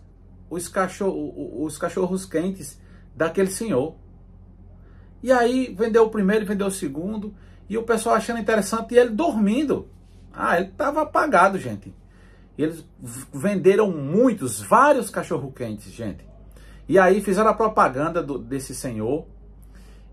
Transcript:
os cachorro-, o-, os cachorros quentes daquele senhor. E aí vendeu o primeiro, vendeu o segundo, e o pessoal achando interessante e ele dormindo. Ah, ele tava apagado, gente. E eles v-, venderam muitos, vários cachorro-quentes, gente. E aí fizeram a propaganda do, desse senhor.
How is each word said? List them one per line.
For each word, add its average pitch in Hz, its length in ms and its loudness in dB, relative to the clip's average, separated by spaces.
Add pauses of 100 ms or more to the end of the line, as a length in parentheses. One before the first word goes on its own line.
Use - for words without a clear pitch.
(500)
os 175 180 -8
cachorro-, 180 680 -4
o-, 143 280 -8
os 151 140 -8
cachorros 185 480 -4
quentes 180 560 -6 (340)
daquele 175 340 0
senhor. 190 460 -4 (1300)
E 240 100 2
aí 247 420 2
vendeu 220 320 4
o 220 40 -2
primeiro, 214 360 2
vendeu 196 220 -2
o 196 40 -2
segundo, 190 640 -6 (340)
e 208 100 -4
o 226 60 -4
pessoal 226 320 2
achando 233 240 -2
interessante 220 540 0
e 240 40 8
ele 240 120 6
dormindo. 220 800 0 (420)
Ah, 190 260 0
ele 190 140 -2
tava 294 300 -2
apagado, 220 560 2
gente. 110 360 -10 (640)
E 139 60 -2
eles 165 220 -6 (140)
v-, 123 340 -16
venderam 196 580 2
muitos, 151 680 0
vários 254 480 4
cachorro-quentes, 127 840 -8
gente. - 360 -12 (600)
E 180 120 6
aí 190 220 6
fizeram 208 280 2
a 208 60 4
propaganda 170 640 0
do, 139 160 -6
desse 131 380 -8
senhor. 123 520 -6 (840)